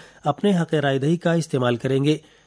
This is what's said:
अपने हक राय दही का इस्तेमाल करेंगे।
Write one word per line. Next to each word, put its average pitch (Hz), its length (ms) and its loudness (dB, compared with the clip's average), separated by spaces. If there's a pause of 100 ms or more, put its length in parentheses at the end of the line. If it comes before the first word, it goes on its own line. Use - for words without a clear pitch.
(240)
अपने 196 280 0
हक 165 240 0
राय 139 220 0
दही 151 180 0
का 170 200 -2
इस्तेमाल 123 400 0
करेंगे। 135 440 0 (260)